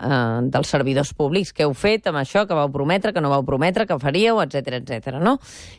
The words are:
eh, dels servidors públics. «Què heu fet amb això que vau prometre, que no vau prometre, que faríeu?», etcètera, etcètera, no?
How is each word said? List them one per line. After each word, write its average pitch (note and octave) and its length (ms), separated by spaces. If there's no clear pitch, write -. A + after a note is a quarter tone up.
eh, B2 480
dels C3+ 200
servidors C#3 440
públics. D#3+ 400
«Què - 80
heu D3 120
fet G#3+ 320
amb D#3+ 120
això F#3+ 280
que F#3 80
vau D3 160
prometre, E3 420
que F3 80
no C#3+ 100
vau C#3 140
prometre, F3+ 420
que E3 120
faríeu?», G3+ 440
etcètera, C#3 360
etcètera, B2+ 420
no? B3 180